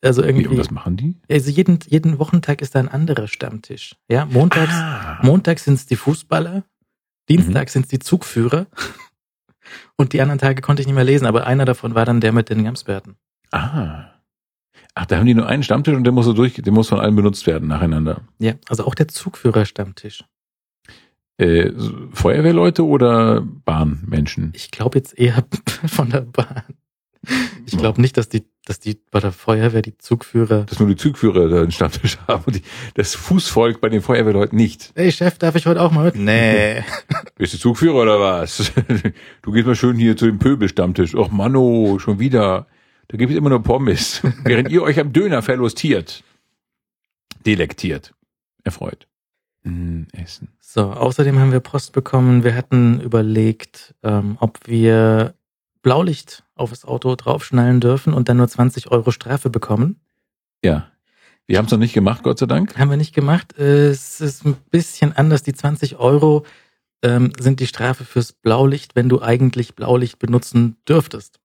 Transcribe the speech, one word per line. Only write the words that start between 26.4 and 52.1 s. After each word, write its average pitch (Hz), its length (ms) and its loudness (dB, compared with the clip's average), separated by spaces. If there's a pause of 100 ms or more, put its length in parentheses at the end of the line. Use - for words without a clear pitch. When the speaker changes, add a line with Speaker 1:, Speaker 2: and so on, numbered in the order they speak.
Speaker 1:
Ich 107 120 -6
glaub 107 200 0
Speaker 2:
Ja. 120 40 4
Speaker 1:
nicht, 131 160 2
dass 117 120 -4
die, 107 160 -4 (200)
dass - 140 -12
die 107 180 -8 (140)
bei 107 80 0
der 95 140 -4
Feuerwehr 113 480 0
die 107 160 -8
Zugführer 113 680 0
Speaker 2:
Dass - 160 -10
nur 104 80 4
die 98 80 2
Zugführer 92 540 2
da 85 120 2
einen 85 100 0
Stammtisch - 520 -2
<laughs> - 40 -14
haben 107 180 -2
und 113 100 -4
die, 95 60 -6 (340)
das - 180 -4
Fußvolk 117 680 0
bei 113 80 0
den 110 120 0
Feuerwehrleuten 107 560 0
nicht. 110 380 -2
Speaker 1:
"Ey 175 160 2
Chef, 175 260 -2
darf 160 180 0
ich 170 100 0
heute 170 160 2
auch 170 100 2
mal 156 140 2
mit?" 175 100 0
"Nee." 107 680 2 (260)
Speaker 2:
<laughs> - 260 -8
"Bist - 180 -4
du - 40 -10
Zugführer 131 440 2
oder 107 180 4
was? 92 520 -2 (360)
<laughs> - 340 -12
Du - 100 -8
gehst 113 160 2
mal 127 80 4
schön 123 220 2
hier 113 200 4
zu 117 100 0
dem 104 120 0
Pöbelstammtisch." 95 760 0
"Och 104 140 0
Manno, 113 720 2
schon 101 200 -4
wieder. 107 480 0 (420)
Da 117 80 -12
gibt 123 140 0
es 156 60 0
immer 151 120 2
nur 123 140 2
Pommes. 120 580 -2 (120)
<laughs> - 100 -12
Während 120 280 0
ihr 175 100 2
euch 151 180 0
am 147 140 -2
Döner 165 280 2
verlustiert." 120 840 -2 (1200)
Delektiert. 85 680 -2 (500)
Erfreut. - 440 -10 (560)
Mm, 85 400 -8 (100)
Essen. - 360 -18 (100)
Speaker 1:
So, 101 320 -4
außerdem 127 480 0
haben 131 120 4
wir 127 80 2
Post - 340 -8
bekommen. 127 500 2